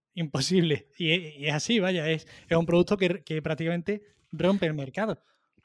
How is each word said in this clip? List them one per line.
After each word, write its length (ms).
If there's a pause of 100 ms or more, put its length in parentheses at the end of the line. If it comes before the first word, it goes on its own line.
(140)
Imposible. 760 (100)
Y 120
e-, 280
y 80
es 80
así, 240
vaya, 320
es, 160 (220)
es 80
un 100
producto 320
que, 240
que 180
prácticamente 640 (300)
rompe 340
el 80
mercado. 480 (420)